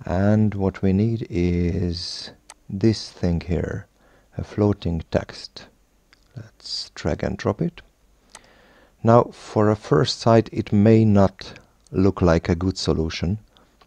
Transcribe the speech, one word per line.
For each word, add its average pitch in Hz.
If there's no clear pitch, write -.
And 101
what 95
we 95
need 113
is 87
this 104
thing 87
here, -
a 92
floating 101
text. -
Let's -
drag -
and -
drop -
it. -
Now, 117
for -
a 107
first -
sight, 113
it -
may 110
not 101
look 95
like 87
a 92
good 92
solution 82